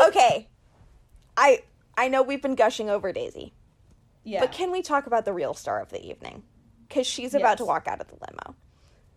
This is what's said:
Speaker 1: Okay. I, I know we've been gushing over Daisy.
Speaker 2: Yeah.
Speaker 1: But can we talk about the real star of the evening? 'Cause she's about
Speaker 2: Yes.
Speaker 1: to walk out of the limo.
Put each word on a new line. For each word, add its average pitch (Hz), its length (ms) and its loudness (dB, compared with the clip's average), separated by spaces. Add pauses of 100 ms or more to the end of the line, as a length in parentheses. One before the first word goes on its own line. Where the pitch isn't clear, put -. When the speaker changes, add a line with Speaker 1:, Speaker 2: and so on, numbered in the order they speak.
Speaker 1:
Okay. 233 400 4 (880)
I, 175 240 6 (340)
I 247 120 0
know 262 160 2
we've 269 180 -4
been 269 140 -2
gushing 214 340 2
over 202 240 -2
Daisy. - 400 -10 (680)
Speaker 2:
Yeah. 220 160 -6
Speaker 1:
But 254 120 2
can 370 200 -4
we 370 100 -4
talk 285 240 -2
about 226 200 0
the 202 80 -4
real 139 200 -4
star 104 260 -6
of - 120 -12
the - 120 -10
evening? - 380 -16 (480)
'Cause 254 160 -2
she's - 300 -6
about 254 160 4
Speaker 2:
Yes. - 80 2
Speaker 1:
to 233 60 -4
walk 160 220 -2
out - 140 -8
of - 60 -16
the - 80 -20
limo. - 400 -16 (600)